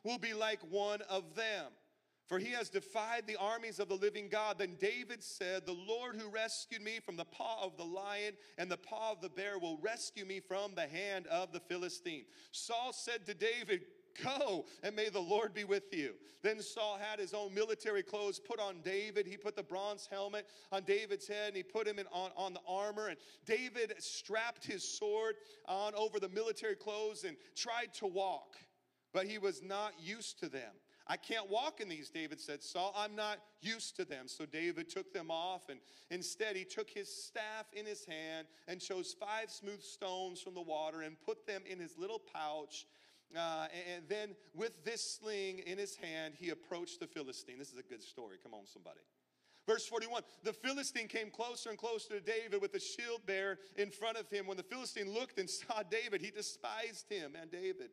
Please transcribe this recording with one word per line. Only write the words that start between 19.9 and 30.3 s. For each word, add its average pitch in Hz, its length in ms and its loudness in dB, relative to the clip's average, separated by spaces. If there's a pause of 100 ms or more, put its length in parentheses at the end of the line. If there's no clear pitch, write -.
helmet 202 420 -2 (220)
on 190 140 2
David's 202 420 4
head, 208 220 0
and 196 80 -2
he 185 40 2
put 214 260 0
him 208 120 0
in, 190 80 -4
on, 180 280 0
on 185 180 0
the 170 80 -6
armor. 202 480 0
And 165 100 -4 (260)
David 226 560 2
strapped - 640 0
his 196 180 -2
sword 214 540 2 (280)
on 208 280 2
over 214 260 4
the 190 100 2
military 214 460 2
clothes 214 500 0
and 160 120 -4 (160)
tried 233 420 0
to 208 120 0
walk. 185 500 2 (540)
But 190 160 4
he 214 100 -2
was 190 240 2
not 196 380 0
used 196 400 -6